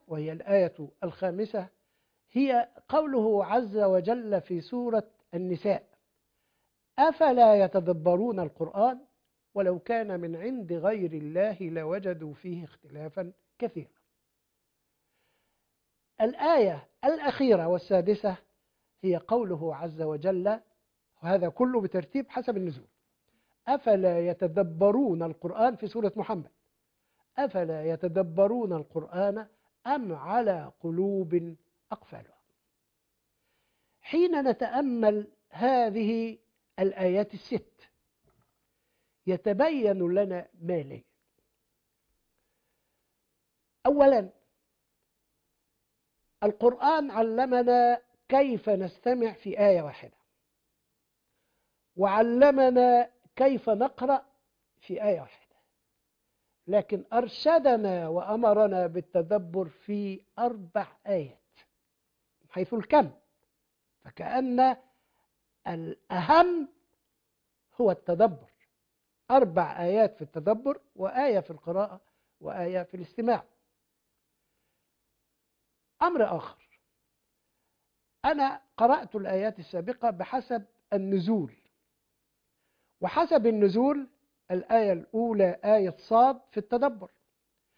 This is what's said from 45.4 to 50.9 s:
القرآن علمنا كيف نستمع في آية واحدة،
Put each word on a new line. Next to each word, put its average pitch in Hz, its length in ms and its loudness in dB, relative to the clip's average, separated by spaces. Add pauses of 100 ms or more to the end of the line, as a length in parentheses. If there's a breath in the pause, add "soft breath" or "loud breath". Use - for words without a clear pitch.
القرآن 247 680 2
علمنا 240 920 2 (260)
كيف 262 400 2
نستمع 214 640 -2
في 190 260 -10
آية 196 240 6
واحدة، - 340 -14 (1800)